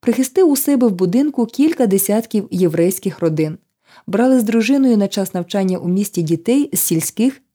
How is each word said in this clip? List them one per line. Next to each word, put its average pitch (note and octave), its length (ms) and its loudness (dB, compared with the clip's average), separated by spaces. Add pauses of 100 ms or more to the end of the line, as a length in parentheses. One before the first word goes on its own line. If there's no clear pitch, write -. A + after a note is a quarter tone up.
прихистив C4 500 0
у C#4 60 2
себе C4+ 300 0
в A3 60 2
будинку A3 540 0
кілька C4+ 400 0
десятків G3+ 640 -2
єврейських F3+ 720 -2
родин. D#3 380 -2 (480)
Брали B3 340 2
з - 20 0
дружиною A#3 540 2
на G3 120 2
час G3 260 -6
навчання F#3 440 -2
у F3+ 100 -6
місті F#3 340 -2
дітей E3+ 500 0
з - 80 -2
сільських G#3+ 640 -2 (120)